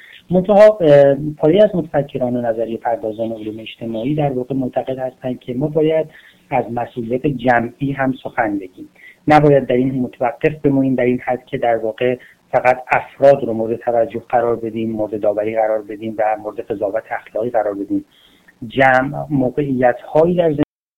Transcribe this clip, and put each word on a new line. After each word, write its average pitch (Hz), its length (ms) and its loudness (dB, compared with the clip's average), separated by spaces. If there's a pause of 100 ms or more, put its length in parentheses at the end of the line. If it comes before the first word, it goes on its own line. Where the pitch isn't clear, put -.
(300)
منتها، 208 500 6
اه، 143 340 8 (240)
پاری 160 220 4
از 208 140 4
متفکران 139 640 -4
و 120 40 -4
نظریه 113 360 -4
پردازان 113 560 -6
علوم 107 260 -10
اجتماعی 113 560 -8
در 147 180 0
واقع 123 220 -6
معتقد 131 440 -4
هستند 127 420 -8
که 127 140 -10
ما 135 120 -2
باید 156 400 0 (440)
از 127 220 0
مسئولیت 120 540 -4
جمعی 123 640 -2
هم 135 200 -2 (100)
سخن 110 360 -4
بگیم، - 300 -16 (400)
نباید 147 380 6
در 123 100 0
این 131 240 0
متوقف 127 640 -4
بمونیم 135 320 2
در 123 100 0
این 123 200 0
حد 123 200 -6
که - 140 -10
در 117 180 0
واقع 113 420 -2 (340)
فقط 127 240 2 (160)
افراد 135 520 4
رو 117 80 -4
مورد 113 240 -4
توجه 117 440 -2
قرار 120 360 0
بدیم، 113 340 -6
مورد 107 300 -4
داوری 104 360 -2
قرار 110 260 0
بدیم 107 360 -10
و 107 240 0
مورد 104 180 -10
قضاوت 107 500 -6
اخلاقی 113 400 -6
قرار 104 240 -2
بدیم. 98 300 -6 (640)
جمع 135 640 0
موقعیت‌هایی 135 1040 0
در 170 200 0 (440)